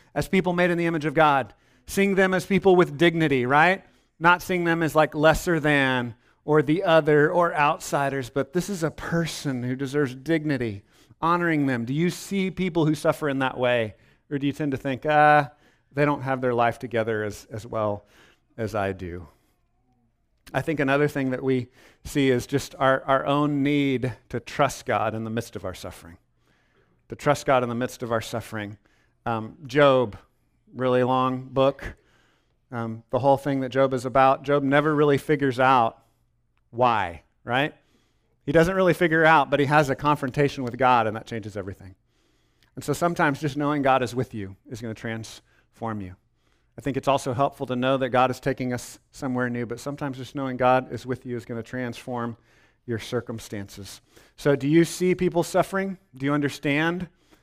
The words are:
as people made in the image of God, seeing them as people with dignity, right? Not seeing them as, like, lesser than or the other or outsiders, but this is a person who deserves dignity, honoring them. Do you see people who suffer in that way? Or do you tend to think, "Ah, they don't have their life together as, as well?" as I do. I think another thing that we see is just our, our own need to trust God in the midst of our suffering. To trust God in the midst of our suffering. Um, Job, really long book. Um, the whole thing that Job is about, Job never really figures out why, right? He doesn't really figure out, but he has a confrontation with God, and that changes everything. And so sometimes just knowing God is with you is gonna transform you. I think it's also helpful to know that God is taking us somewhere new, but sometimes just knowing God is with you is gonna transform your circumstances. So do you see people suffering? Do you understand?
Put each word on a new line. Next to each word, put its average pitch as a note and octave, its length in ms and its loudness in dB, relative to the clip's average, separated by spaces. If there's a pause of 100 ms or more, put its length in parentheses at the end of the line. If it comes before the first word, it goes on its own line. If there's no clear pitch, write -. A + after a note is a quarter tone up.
(160)
as D3 120 -2
people F#3 260 2
made F3 180 2
in E3+ 80 0
the E3+ 80 0
image E3 180 -2
of D#3 80 -2
God, C#3 400 2 (320)
seeing G3 300 0
them F#3 180 4
as F3+ 140 -2
people F#3+ 280 4
with D3+ 220 4
dignity, D#3+ 480 2
right? D#3+ 380 4 (360)
Not F3 220 6
seeing F3+ 220 -2
them E3 180 2
as, D#3 140 0
like, D3+ 180 4
lesser D#3 460 4
than C3 560 0 (300)
or D#3 160 4
the D#3 220 0
other D#3 480 4
or E3+ 240 0
outsiders, C#3 760 -2
but C#3 220 -4
this F3 160 -4
is F#3 160 -6
a D3+ 80 -2
person D3 720 -4
who B2+ 120 -4
deserves C3+ 380 -2
dignity, C3+ 680 -4 (380)
honoring E3 460 2
them. A#2+ 180 -2
Do B2+ 80 -4
you E3 160 0
see F#3+ 420 -4
people F3 340 0
who D#3 100 2
suffer D3+ 340 -2
in C3+ 100 -2
that C3 180 -2
way? A#2+ 380 0 (340)
Or D3 80 -4
do C#3 100 -4
you C#3 60 -2
tend D3 180 -4
to C3 60 -2
think, C3 280 -6
"Ah, D3+ 460 6 (420)
they C#3 100 0
don't D3 200 0
have C3 180 -4
their B2+ 120 0
life A#2 260 2
together A2 440 -2
as, G2+ 280 -8
as A2+ 140 -12
well?" G#2+ 400 -4 (520)
as A2 180 -6
I G2 160 -2
do. F2+ 360 -12 (1300)
I C3+ 80 -2
think D3+ 180 -4
another C#3+ 280 2
thing C3+ 240 -4
that B2+ 100 -6
we C3 280 -2 (360)
see C#3 240 2
is B2 160 2
just - 320 -4
our, C3+ 280 2
our C3+ 200 0
own D3 380 0
need C3+ 500 0 (160)
to A#2+ 100 -8
trust - 460 -2
God G#2+ 300 -2
in A2+ 80 -6
the A2 60 -8
midst A2+ 260 -6
of G2+ 100 -12
our F#2 80 -8
suffering. F2+ 440 -16 (920)
To A#2+ 60 -10
trust C#3+ 300 0
God C3 180 2
in A#2+ 60 -2
the A#2 60 -6
midst B2 280 -6
of A#2 80 -8
our A2 100 0
suffering. G#2+ 560 -10 (480)
Um, A2+ 400 -6
Job, C3 520 2 (580)
really B2+ 280 2
long B2+ 400 0
book. C3 520 -2 (760)
Um, A2+ 380 -8
the B2+ 100 -2
whole C#3 180 4
thing C#3 240 -2
that C3 80 -6
Job C3+ 240 0
is B2+ 120 -4
about, C3+ 380 2
Job C#3+ 200 0
never D3 300 2
really D3 240 4
figures C3+ 420 -2
out B2+ 400 4 (720)
why, A2 500 0 (220)
right? B2+ 300 -2 (720)
He C#3+ 60 -4
doesn't E3 240 4
really F#3 180 4
figure E3 300 2
out, D#3 260 6
but C#3 100 2
he C3+ 80 2
has D3 220 4
a C3+ 60 -2
confrontation C#3+ 680 -2
with A#2+ 140 -8
God, B2 300 4
and G#2+ 80 -4
that A2 120 -12
changes G#2+ 280 -10
everything. F#2+ 400 -12 (800)
And B2+ 80 -14
so - 80 -4
sometimes E3+ 480 0
just C#3 160 -4
knowing D3 280 -2
God C3 180 4
is A#2 140 -4
with B2 180 -4
you G2 220 -12 (140)
is A2+ 120 -14
gonna A2 140 -8
transform - 1080 -10
you. F#2 140 -14 (600)
I A#2 60 -16
think C3 160 -6
it's C3+ 100 -4
also C#3 260 0
helpful C#3 340 -2
to B2+ 80 -6
know C3 220 0
that C3 120 -2
God B2+ 220 2
is B2 80 -10
taking B2+ 340 -4
us - 240 -10 (140)
somewhere B2 400 -4
new, A#2+ 160 -6
but A#2 120 -10
sometimes C#3+ 380 -8
just C3 160 -14
knowing C3 240 -6
God B2+ 340 4
is A#2+ 140 -10
with B2+ 220 -8
you A#2+ 100 -6
is A2 80 -12
gonna A#2 160 -10
transform A#2+ 720 -8 (520)
your A#2 100 -4
circumstances. G#2+ 1040 -10 (340)
So C#3+ 200 0
do C3 120 -4
you E3 160 4
see F3+ 300 -2
people F3 300 0
suffering? F#3+ 560 -2 (160)
Do B2+ 100 -8
you C#3+ 80 0
understand? D3+ 760 -2 (360)